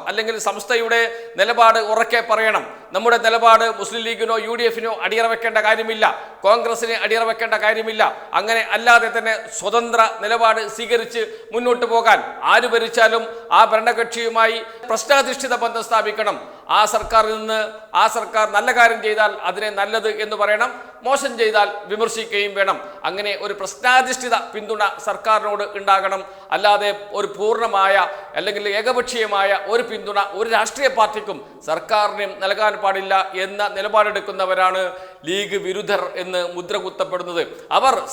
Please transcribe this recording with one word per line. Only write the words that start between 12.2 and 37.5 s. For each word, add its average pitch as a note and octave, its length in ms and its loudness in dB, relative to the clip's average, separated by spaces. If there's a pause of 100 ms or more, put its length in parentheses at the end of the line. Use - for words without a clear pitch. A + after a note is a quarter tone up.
ആര് A#3+ 200 4
ഭരിച്ചാലും A3+ 480 4 (360)
ആ - 40 10 (100)
ഭരണകക്ഷിയുമായി A3+ 840 0 (320)
പ്രശ്നാധിഷ്ഠിത B3+ 640 0 (100)
ബന്ധം A3 240 -4
സ്ഥാപിക്കണം. G#3 500 0 (400)
ആ - 20 6 (160)
സർക്കാരിൽ G#3+ 420 2
നിന്ന് A3 220 -2 (400)
ആ G#3 40 6 (120)
സർക്കാർ A3 300 0 (100)
നല്ല A#3 220 2
കാര്യം A#3 280 6
ചെയ്താൽ G#3+ 260 2 (160)
അതിനെ G3+ 200 -4 (120)
നല്ലത് G#3+ 300 -2 (140)
എന്ന് G#3+ 180 -6
പറയണം, G#3+ 280 0 (360)
മോശം C4 340 0
ചെയ്താൽ G#3+ 280 4 (220)
വിമർശിക്കുകയും G#3 680 -2
വേണം. G3 200 2 (300)
അങ്ങനെ G3+ 240 -4 (120)
ഒരു G3+ 160 -6
പ്രശ്നാധിഷ്ഠിത B3 760 2 (180)
പിന്തുണ G#3 280 -6 (260)
സർക്കാരിനോട് G#3 560 0 (140)
ഉണ്ടാകണം. G3 440 0 (320)
അല്ലാതെ G3+ 360 2 (280)
ഒരു G3 180 -2
പൂർണ്ണമായ G#3 580 2 (440)
അല്ലെങ്കിൽ G3+ 260 -4 (140)
ഏകപക്ഷീയമായ A3 720 0 (220)
ഒരു A#3+ 180 2
പിന്തുണ G3+ 280 -6 (200)
ഒരു A3+ 180 -2
രാഷ്ട്രീയ A3 320 0 (100)
പാർട്ടിക്കും G3+ 400 0 (300)
സർക്കാരിനും G3+ 640 -2 (100)
നൽകാൻ G#3 300 0 (100)
പാടില്ല F#3+ 320 0 (300)
എന്ന G3+ 180 -6 (140)
നിലപാടെടുക്കുന്നവരാണ് F#3+ 1080 0 (460)
ലീഗ് G3 380 -2
വിരുദ്ധർ F#3+ 360 -2 (200)
എന്ന് F3+ 180 -4 (160)
മുദ്ര F3 280 -6
കുത്തപ്പെടുന്നത്. F3 580 -4 (360)